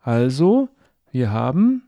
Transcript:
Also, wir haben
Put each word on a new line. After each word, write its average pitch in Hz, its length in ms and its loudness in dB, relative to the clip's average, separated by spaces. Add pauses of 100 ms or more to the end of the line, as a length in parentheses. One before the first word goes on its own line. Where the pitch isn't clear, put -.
Also, 135 680 0 (400)
wir 120 220 -2
haben 170 560 0